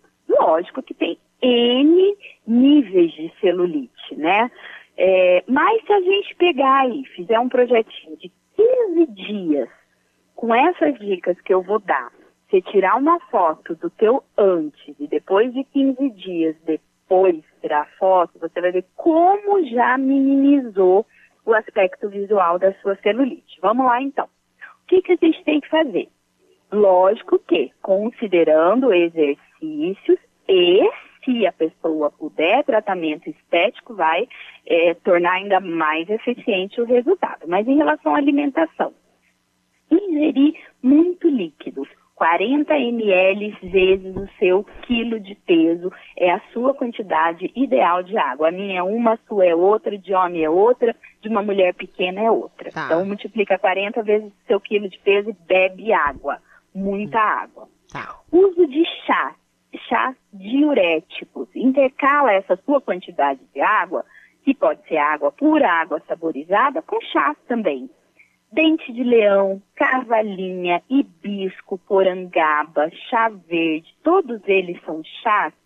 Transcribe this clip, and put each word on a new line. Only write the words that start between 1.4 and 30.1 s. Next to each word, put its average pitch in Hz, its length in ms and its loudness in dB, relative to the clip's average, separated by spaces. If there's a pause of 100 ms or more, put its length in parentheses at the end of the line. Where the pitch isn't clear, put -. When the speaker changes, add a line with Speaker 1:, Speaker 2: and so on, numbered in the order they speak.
Speaker 1:
N 262 760 4 (300)
níveis 226 640 4
de 160 280 -12
celulite, 175 760 -4
né? 196 340 0 (480)
É, 185 500 4
mas 349 380 0
se 415 80 2
a 403 80 4
gente 392 340 -2
pegar 269 460 2
aí, 262 240 -2 (100)
fizer 220 240 0
um 247 100 -2
projetinho 233 680 0
de 180 140 -20 (240)
quinze 427 560 2
dias, 185 580 -4 (680)
com 226 200 -2
essas 294 420 0
dicas 185 440 -4
que 202 120 -2
eu 185 80 2
vou 196 180 -2
dar, 151 320 -4 (380)
você 190 120 2
tirar 190 340 0
uma 320 240 0 (120)
foto 170 440 -2
do 175 140 -10
teu 226 340 0 (140)
antes 165 640 0
e 147 80 -10
depois 196 460 -2
de 269 120 -4
quinze 269 460 0
dias 175 440 -4 (100)
depois 175 800 0 (160)
tirar 151 220 -2
a - 160 -16
foto, 185 420 2
você 165 220 -8
vai 180 100 0
ver 185 140 -4 (100)
como 381 720 2
já 240 300 0
minimizou 269 1080 2 (400)
o 220 80 2
aspecto 208 560 -2
visual 196 480 0
da 190 240 0
sua 196 160 -4
celulite. 233 640 -4
Vamos 233 240 0
lá, 247 160 2
então. 277 240 -6
O - 640 -20
que 370 140 4
que - 120 -6
a 339 40 2
gente - 260 0
tem 302 160 -2
que - 100 -8
fazer? 240 380 0 (640)
Lógico 196 680 2
que, - 320 -2 (100)
considerando 190 1120 2
exercícios 165 1300 -2 (280)